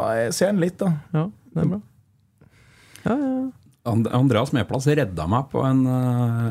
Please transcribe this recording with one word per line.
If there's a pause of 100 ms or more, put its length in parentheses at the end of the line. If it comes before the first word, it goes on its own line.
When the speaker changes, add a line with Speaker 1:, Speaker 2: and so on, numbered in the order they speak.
(240)
Speaker 1:
jeg
ser
han
litt,
da. (220)
Speaker 2:
Ja. (300)
Det
er
bra. (1200)
Ja,
ja,
ja. (380)
Speaker 3:
And-,
Andreas
Medplass
redda
meg
på
en,
eh,